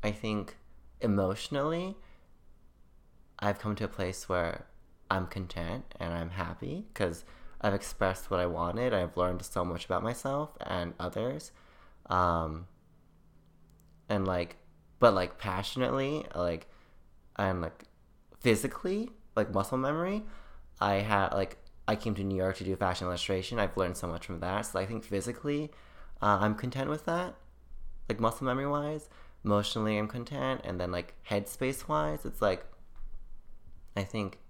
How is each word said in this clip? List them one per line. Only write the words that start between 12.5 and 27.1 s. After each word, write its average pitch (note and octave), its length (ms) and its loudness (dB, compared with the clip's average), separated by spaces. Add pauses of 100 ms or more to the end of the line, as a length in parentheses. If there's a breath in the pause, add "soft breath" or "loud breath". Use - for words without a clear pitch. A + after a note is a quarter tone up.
and, G2 180 2
like, F2 300 0 (420)
but, A#2 140 10
like, F2+ 240 2
passionately, B2+ 960 0
like, E2+ 320 0 (680 soft breath)
and, F#2+ 240 2
like, - 240 -8 (540)
physically, F3 720 2 (240)
like, G#2 180 2
muscle G2 240 2
memory, E3+ 460 0 (560 loud breath)
I G2+ 160 4
had, G2+ 380 4
like, F#2+ 240 0 (300)
I G#2+ 80 4
came G#2+ 200 -2
to G2 80 -2
New G2 120 2
York F#2 220 2
to - 60 -6
do F#2 120 0
fashion F#2 320 0
illustration. F#2 520 0
I've G2+ 180 2
learned F2+ 200 2
so F2+ 100 -4
much E2+ 180 -4
from E2+ 160 -6
that. G2 260 0
So - 120 0
I F#2+ 60 0
think G#2+ 180 -4
physically, C#3+ 680 -2 (500 loud breath)
uh, G2+ 200 6
I'm G#2+ 140 6
content C3+ 340 -2
with D3+ 160 -2
that, F3+ 300 0 (760)